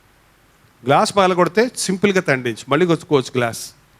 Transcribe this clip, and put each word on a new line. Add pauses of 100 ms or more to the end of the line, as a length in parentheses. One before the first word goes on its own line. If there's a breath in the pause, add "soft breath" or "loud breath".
(880)
గ్లాస్
పగలగొడితే
సింపుల్గా
దండించు,
మళ్ళీ
కొట్టుకోవచ్చు
గ్లాస్. (300)